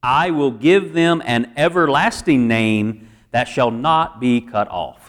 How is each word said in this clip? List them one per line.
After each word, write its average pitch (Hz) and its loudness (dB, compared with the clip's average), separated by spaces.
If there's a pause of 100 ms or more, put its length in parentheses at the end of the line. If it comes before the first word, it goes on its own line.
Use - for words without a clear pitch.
I 143 0
will 147 0
give 160 2
them 170 0
an 120 -2
everlasting 156 2
name 110 0 (240)
that 120 -2
shall 123 0
not 151 -2
be 123 2
cut 104 -4
off. 82 -10